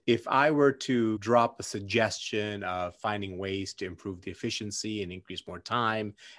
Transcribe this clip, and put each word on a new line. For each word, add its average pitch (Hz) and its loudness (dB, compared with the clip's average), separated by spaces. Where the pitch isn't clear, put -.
if 113 4
I 143 4
were 143 6
to 117 2
drop 120 4
a 101 -10
suggestion 104 -2
of 90 -4
finding 101 -4
ways 98 -4
to 98 -6
improve 90 -10
the 95 -10
efficiency 107 -6
and 90 -6
increase 92 -12
more 90 -12
time, 110 -2